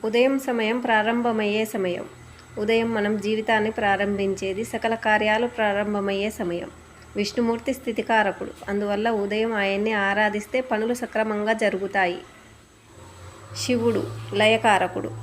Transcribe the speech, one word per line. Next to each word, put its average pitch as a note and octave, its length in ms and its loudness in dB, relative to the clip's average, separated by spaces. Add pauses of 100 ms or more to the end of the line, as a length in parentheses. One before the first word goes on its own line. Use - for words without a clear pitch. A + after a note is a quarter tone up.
ఉదయం A#3+ 280 4 (120)
సమయం A#3 400 0
ప్రారంభమయ్యే A3 760 2 (120)
సమయం. F#3 320 -2 (560)
ఉదయం A3+ 340 2
మనం G#3 160 2 (120)
జీవితాన్ని G#3+ 540 2
ప్రారంభించేది, G3 840 0 (100)
సకల A3+ 220 -2 (120)
కార్యాలు G#3+ 500 4
ప్రారంభమయ్యే G3+ 720 0 (100)
సమయం. F3 300 -4 (480)
విష్ణుమూర్తి A#3 600 -2
స్థితికారకుడు, A3 720 0 (180)
అందువల్ల G3+ 380 0 (160)
ఉదయం A3 280 0 (100)
ఆయన్ని G3+ 300 0 (160)
ఆరాధిస్తే G#3 520 0 (100)
పనులు A3+ 320 0
సక్రమంగా A3 520 0 (100)
జరుగుతాయి. F#3+ 560 0 (1400)
శివుడు A#3 400 0 (380)
లయకారకుడు. G#3+ 720 4 (100)